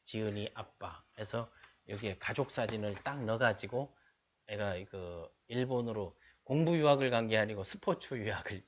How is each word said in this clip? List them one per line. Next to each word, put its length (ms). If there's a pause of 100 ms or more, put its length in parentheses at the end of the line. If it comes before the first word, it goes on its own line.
지은이 480
아빠 500 (160)
해서 300 (400)
여기에 300
가족 320
사진을 520
딱 220
넣어가지고 680 (540)
애가 280 (140)
그 380 (200)
일본으로 680 (280)
공부 340
유학을 320
간 180
게 100
아니고 260
스포츠 520
유학을, 520